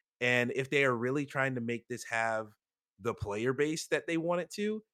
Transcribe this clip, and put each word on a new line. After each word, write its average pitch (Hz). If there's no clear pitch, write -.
And 123
if 131
they 143
are 131
really 127
trying 135
to 123
make 117
this 117
have 113
the 107
player 107
base 147
that 156
they 165
want 170
it 165
to 214